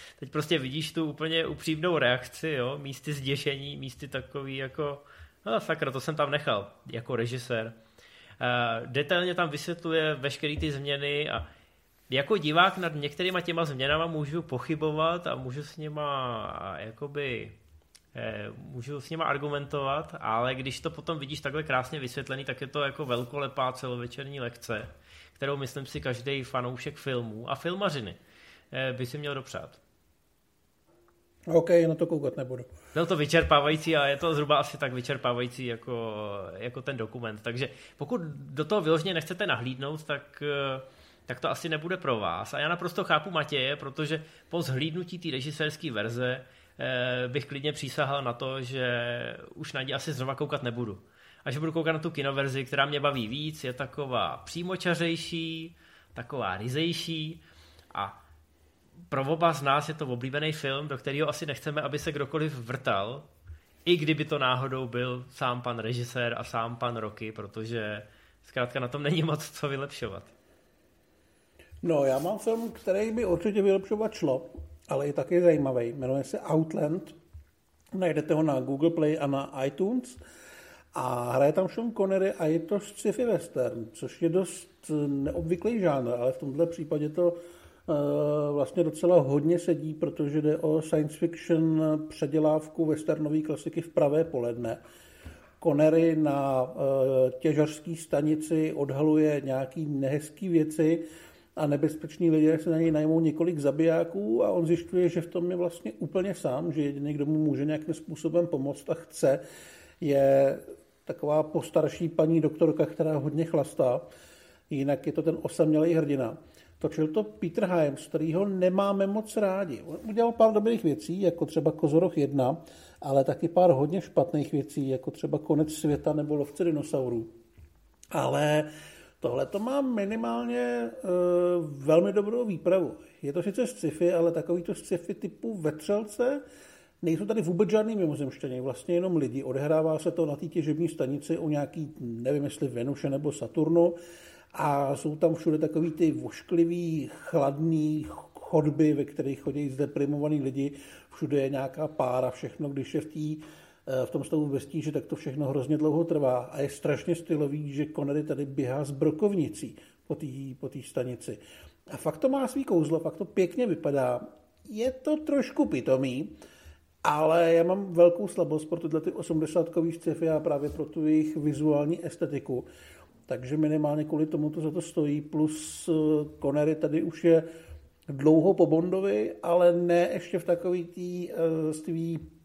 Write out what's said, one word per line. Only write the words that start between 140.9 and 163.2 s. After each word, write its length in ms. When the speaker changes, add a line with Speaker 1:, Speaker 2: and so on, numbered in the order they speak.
Speaker 2:
u 120
nějaký, 500
nevím, 440
jestli 240
Venuše 420
nebo 220
Saturnu. 640
A 400
jsou 200
tam 200
všude 220
takový 340
ty 200
vošklivý, 1000
chladný 920
chodby, 580
ve 120
kterých 360
chodí 280
zdeprimovaný 720
lidi. 300
Všude 260
je 80
nějaká 380
pára, 440
všechno, 380
když 240
je 80
v 40
tý, 320
eh, 180
v 40
tom 140
stavu 240
bez 180
tíže, 260
tak 140
to 100
všechno 320
hrozně 300
dlouho 260
trvá. 340
A 240
je 80
strašně 460
stylový, 580
že 120
Connery 280
tady 220
běhá 380
s 80
brokovnicí 840
po 80
té, 120
po 100
té 140
stanici. 540
A 100
fakt 200
to 120
má 180
svý 160
kouzlo, 360
fakt 160
to 100